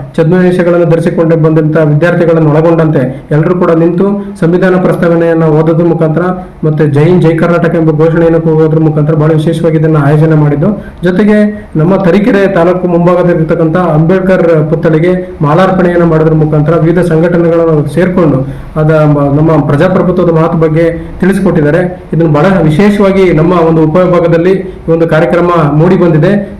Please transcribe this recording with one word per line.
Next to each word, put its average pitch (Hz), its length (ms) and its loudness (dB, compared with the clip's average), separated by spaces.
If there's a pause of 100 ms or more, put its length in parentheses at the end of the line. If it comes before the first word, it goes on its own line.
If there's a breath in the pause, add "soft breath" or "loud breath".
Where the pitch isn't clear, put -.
(160)
ಛದ್ಮವೇಷಗಳನ್ನು 175 720 2
ಧರಿಸಿಕೊಂಡು 160 500 0
ಬಂದಂತ 156 400 0
ವಿದ್ಯಾರ್ಥಿಗಳನ್ನು 160 760 0
ಒಳಗೊಂಡಂತೆ 156 800 0
ಎಲ್ಲರೂ 151 240 0
ಕೂಡ 175 160 0
ನಿಂತು 175 680 -2
ಸಂವಿಧಾನ 180 360 0
ಪ್ರಸ್ತಾವನೆಯನ್ನ 170 680 0
ಓದೋದ್ರ 160 400 0
ಮುಖಾಂತರ 160 360 0 (440 loud breath)
ಮತ್ತೆ 156 220 0
"ಜೈ 143 180 0
ಹಿಂದ್, 180 180 2
ಜೈ 160 140 2
ಕರ್ನಾಟಕ" 170 380 0
ಎಂಬ 160 160 0
ಘೋಷಣೆಯನ್ನು 165 500 0
ಕೂಗೋದ್ರ 160 380 0
ಮುಖಾಂತರ 156 360 0
ಬಹಳ 156 180 0
ವಿಶೇಷವಾಗಿ 160 440 0
ಇದನ್ನ 156 280 0
ಆಯೋಜನೆ 156 300 2
ಮಾಡಿದ್ದು. 151 500 0 (200 loud breath)
ಜೊತೆಗೆ 208 720 0
ನಮ್ಮ 175 200 2
ತರೀಕೆರೆ 196 500 0
ತಾಲೂಕು 180 420 0
ಮುಂಭಾಗದಲ್ಲಿರ್ತಕ್ಕಂಥ 170 880 0
ಅಂಬೇಡ್ಕರ್ 170 960 0
ಪುತ್ಥಳಿಗೆ 165 600 0 (120)
ಮಾಲಾರ್ಪಣೆಯನ್ನು 175 640 0
ಮಾಡೋದ್ರ 156 260 0
ಮುಖಾಂತರ 156 420 0
ವಿವಿಧ 170 240 0
ಸಂಘಟನೆಗಳು 165 960 0
ಸೇರ್ಕೊಂಡು 165 540 0 (280 loud breath)
ಅದ 156 140 0
ಮ-, 147 460 0
ನಮ್ಮ 151 300 0
ಪ್ರಜಾಪ್ರಭುತ್ವದ 180 640 0
ಮಾತು 165 280 0
ಬಗ್ಗೆ 160 460 -2 (160 loud breath)
ತಿಳಿಸಿಕೊಟ್ಟಿದ್ದಾರೆ. 180 800 0 (100)
ಇದನ್ನು 160 200 0
ಬಹಳ 156 300 0
ವಿಶೇಷವಾಗಿ 190 720 2
ನಮ್ಮ 160 200 0
ಒಂದು 165 320 2
ಉಪವಿಭಾಗದಲ್ಲಿ 170 680 0
ಈ - 380 -6
ಒಂದು 165 180 0
ಕಾರ್ಯಕ್ರಮ 170 420 0 (220)
ಮೂಡಿ 175 240 2
ಬಂದಿದೆ. 170 640 0